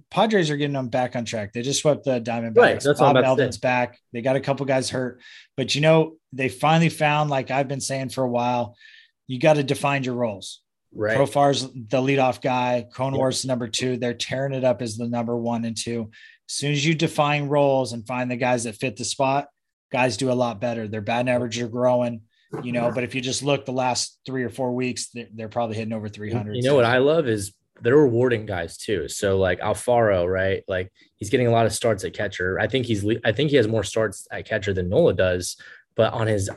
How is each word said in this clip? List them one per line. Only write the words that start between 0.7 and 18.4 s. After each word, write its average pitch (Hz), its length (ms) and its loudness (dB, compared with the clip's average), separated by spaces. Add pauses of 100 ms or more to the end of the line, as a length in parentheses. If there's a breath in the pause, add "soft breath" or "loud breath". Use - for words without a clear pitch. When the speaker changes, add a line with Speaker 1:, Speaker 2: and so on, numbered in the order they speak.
Speaker 1:
them 131 140 -4
back 123 260 -2
on 120 100 -4
track. 107 280 -6
They 120 100 -6
just 135 180 -2
swept 139 220 2
the 127 180 0
Diamondbacks. 117 340 -2
Speaker 2:
Right, 175 240 8
that's 139 200 2
what - 20 6
I'm 143 140 6
Speaker 1:
Bob - 20 8
Speaker 2:
about 127 40 6
to - 20 6
say. 131 40 4 (140)
Speaker 1:
Melvin's 127 160 0
back. 123 420 0 (140)
They 120 80 -6
got 131 140 2
a 139 40 2
couple 139 280 -4
guys 131 240 0
hurt, 127 280 -4 (360 loud breath)
but, 123 180 -2
you 139 80 0
know, 160 360 6 (160)
they 127 160 -2
finally 160 400 4
found, 151 420 0
like 135 180 -2
I've 135 180 0
been 135 140 -6
saying 135 280 -4
for 131 140 -2
a 127 60 0
while, 120 480 -2 (480 loud breath)
you 131 140 -8
gotta 147 240 4
define 139 400 -2
your 127 100 -4
roles. 110 480 -6 (320)
Speaker 2:
Right. 107 240 0
Speaker 1:
Profar's 139 460 2
the 131 340 -6
leadoff 131 420 2
guy. 123 540 -2
Cronenworth's 131 500 -2
Speaker 2:
Yep. 127 60 -6
Speaker 1:
number 120 200 -2
two. 127 280 -2
They're 120 160 -2
tearing 135 400 -4
it 131 100 -4
up 127 200 2
as 110 140 -8
the 120 100 -6
number 120 280 -2
one 117 300 -2
and 113 100 -6
two. 117 360 -6 (360 loud breath)
As - 60 -12
soon 147 200 -2
as 143 120 0
you 165 80 2
define 147 540 0
roles 135 440 2
and 117 140 -10
find 123 240 -4
the 123 60 -4
guys 123 300 0